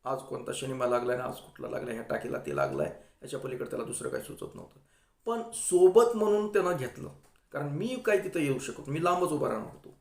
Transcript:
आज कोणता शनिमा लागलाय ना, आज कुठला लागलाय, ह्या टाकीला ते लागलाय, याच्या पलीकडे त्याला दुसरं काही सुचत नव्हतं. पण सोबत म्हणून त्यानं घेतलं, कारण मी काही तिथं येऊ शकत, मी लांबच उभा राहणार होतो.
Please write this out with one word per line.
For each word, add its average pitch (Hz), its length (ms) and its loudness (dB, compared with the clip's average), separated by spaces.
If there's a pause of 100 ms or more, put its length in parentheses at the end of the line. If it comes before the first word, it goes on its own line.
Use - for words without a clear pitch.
आज 131 180 -4
कोणता 127 340 -8
शनिमा 131 300 -2
लागलाय 123 320 2
ना, 127 60 -4
आज 123 120 -6
कुठला - 340 -12
लागलाय, 123 240 -6
ह्या 113 100 -6
टाकीला - 340 -4
ते 69 180 -4
लागलाय, 69 460 0 (220)
याच्या 131 160 -8
पलीकडे 127 300 -8
त्याला - 160 -4
दुसरं - 240 -6
काही - 140 -4
सुचत - 320 -12
नव्हतं. - 240 -18 (460)
पण 226 260 -4
सोबत 185 640 8
म्हणून 208 380 2
त्यानं 180 240 2
घेतलं, 127 320 -8 (420)
कारण 143 180 -6
मी 220 360 -4
काही 202 180 4
तिथं 175 160 -2
येऊ 139 200 2
शकत, - 300 -10
मी 160 140 -2
लांबच 180 260 4
उभा 135 200 0
राहणार 110 220 -4
होतो. - 300 -20